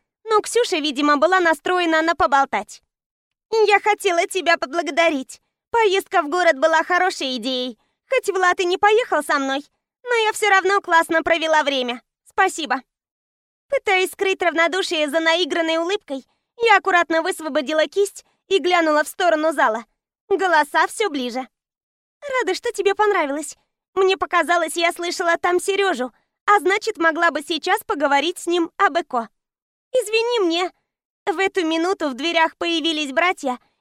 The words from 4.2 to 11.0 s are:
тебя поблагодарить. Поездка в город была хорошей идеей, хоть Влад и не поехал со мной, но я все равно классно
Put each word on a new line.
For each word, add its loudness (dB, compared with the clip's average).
тебя 0
поблагодарить. -2
Поездка 2
в -2
город 2
была 2
хорошей -2
идеей, -6
хоть -2
Влад 2
и 0
не 0
поехал 2
со -2
мной, -4
но -2
я 0
все -2
равно 4
классно 0